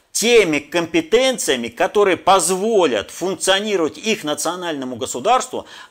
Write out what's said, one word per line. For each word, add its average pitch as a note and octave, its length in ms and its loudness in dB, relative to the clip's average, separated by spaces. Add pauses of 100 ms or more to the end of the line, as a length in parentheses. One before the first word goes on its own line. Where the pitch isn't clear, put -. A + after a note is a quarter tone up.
(120)
теми G3+ 480 2
компетенциями, E3+ 1080 0
которые F#3 480 2
позволят F#3 960 2
функционировать F#3+ 880 -2
их G#3+ 260 -4
национальному D3 720 -6
государству C3 720 -2 (260)